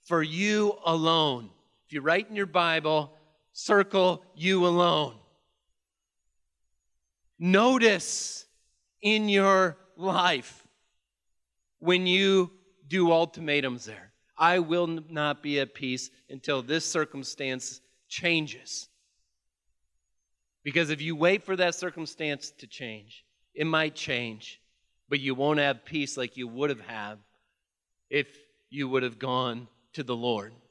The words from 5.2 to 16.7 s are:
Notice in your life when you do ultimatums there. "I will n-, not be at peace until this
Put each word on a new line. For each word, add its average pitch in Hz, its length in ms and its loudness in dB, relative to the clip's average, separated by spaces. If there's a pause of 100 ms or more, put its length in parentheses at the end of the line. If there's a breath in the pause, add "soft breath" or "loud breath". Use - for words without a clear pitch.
Notice 208 1080 2 (560)
in 214 260 2
your 196 500 4 (180)
life 175 680 -2 (1120)
when 180 280 2
you 190 500 2 (300)
do 170 260 2
ultimatums 147 720 0
there. 107 280 -18 (240)
"I 175 220 4
will 170 320 0
n-, 160 180 -8
not 151 340 -4
be 143 180 -2
at 131 140 -4
peace 127 360 -8 (180 soft breath)
until 135 320 -4
this 151 240 -4